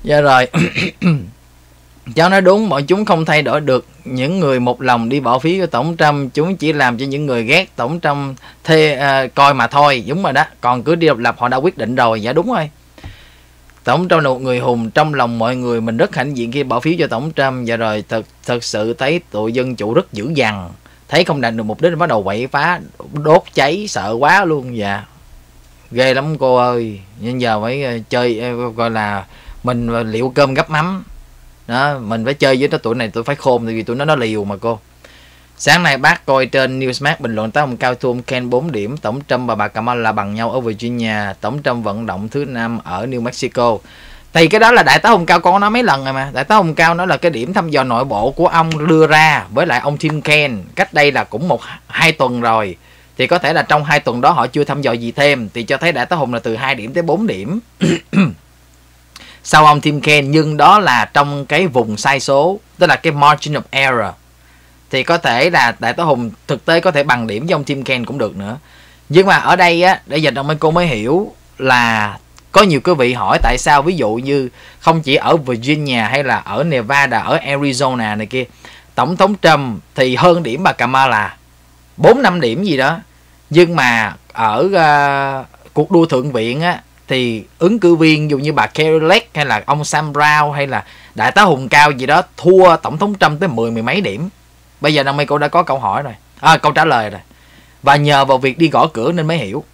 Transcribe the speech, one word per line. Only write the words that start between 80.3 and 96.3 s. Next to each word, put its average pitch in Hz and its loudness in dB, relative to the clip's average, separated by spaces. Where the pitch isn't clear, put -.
điểm 135 -4
bà 190 2
Kamala 123 0
bốn 240 6
năm 180 0
điểm 127 -2
gì 175 -2
đó. 143 0
Nhưng 170 4
mà 117 0
ở, 113 0
ờ, 139 2
cuộc 151 -2
đua 170 4
thượng 139 -2
viện 120 -2
á, 170 -2
thì 120 -2
ứng 202 2
cử 175 6
viên 156 2
ví - -4
dụ 139 0
như 147 -4
bà 123 0
Carrie 156 0
Lake 180 2
hay 147 -2
là 110 0
ông 147 -2
Sam 151 -4
Brown 147 2
hay 143 -4
là 123 -6
Đại 110 0
tá 196 4
Hùng 135 2
Cao 151 6
gì 131 -4
đó 160 2
thua 180 6
Tổng - -6
thống 208 -2
Trump 156 0
tới 190 0
mười, 117 -2
mười 113 -4
mấy 143 -2
điểm. 147 -6
Bây 151 2
giờ 143 2
năm 139 0
nay 147 0
cô 143 -2
đã 151 0
có 175 2
câu 139 -2
hỏi 113 -2
rồi, 123 -12